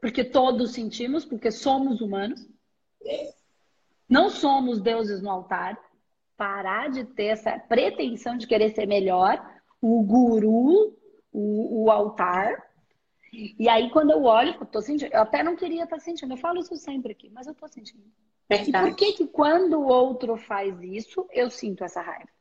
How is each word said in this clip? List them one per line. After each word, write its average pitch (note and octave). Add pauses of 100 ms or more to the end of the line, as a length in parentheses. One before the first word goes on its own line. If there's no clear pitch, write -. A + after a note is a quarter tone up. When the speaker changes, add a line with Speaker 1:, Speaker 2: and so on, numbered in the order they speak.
Speaker 1:
porque B3
todos B3+
sentimos, A#3+
porque A3
somos C4+
humanos. G3+ (1600)
Não E4
somos C4
deuses G#3+
no G3+
altar. F#3 (600)
Parar G3+
de C4
ter G#3
essa G#3+
pretensão B3
de A3+
querer G#3+
ser G#3+
melhor, F#3+ (460)
o A3+
guru, A#3 (360)
o, G#3+
o A3
altar. G#3 (680)
E A3
aí, A3+
quando D4+
eu D4+
olho, B3
eu -
tô -
sentindo, C#4+
eu A3
até A3
não E4+
queria E4
tá E4
sentindo, D#4
eu B3+
falo F4
isso F4
sempre C4
aqui, G#3+
mas A#3+
eu D4+
tô D#4
sentindo. G#3+ (440)
E G#3
por -
Speaker 2:
Verdade. F#4
Speaker 1:
que G4+
que F4
quando D#4+
o D4
outro B3+
faz G3
isso, A3
eu B3
sinto G3+
essa F3
raiva? E3+ (100)